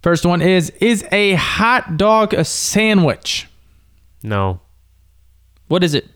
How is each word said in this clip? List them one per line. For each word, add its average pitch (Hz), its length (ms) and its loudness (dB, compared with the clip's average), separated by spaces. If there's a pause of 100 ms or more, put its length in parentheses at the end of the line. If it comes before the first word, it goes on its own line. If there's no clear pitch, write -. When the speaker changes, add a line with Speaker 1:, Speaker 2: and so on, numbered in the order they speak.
Speaker 1:
First 170 200 0
one 175 160 2
is, 175 300 2 (100)
is 220 320 0
a 202 220 2
hot 196 640 -2
dog 214 380 2
a 156 100 0
sandwich? - 1000 -2 (760)
Speaker 2:
No. 98 380 -4 (1080)
Speaker 1:
What 175 160 0
is 151 120 -2
it? - 100 -4 (100)